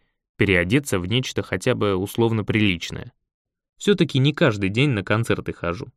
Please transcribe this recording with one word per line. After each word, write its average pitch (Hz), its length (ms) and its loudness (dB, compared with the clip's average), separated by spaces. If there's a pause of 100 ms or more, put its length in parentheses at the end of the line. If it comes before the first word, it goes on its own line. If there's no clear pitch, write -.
(380)
переодеться 98 640 2
в 87 60 -4
нечто 110 380 -2
хотя 113 320 -2
бы 104 200 0
условно 107 500 0
приличное. 101 680 0 (640)
Все-таки 190 420 2
не 143 140 2
каждый 104 360 0
день 127 220 0
на 101 120 -2
концерты 107 480 -2
хожу. 85 460 -6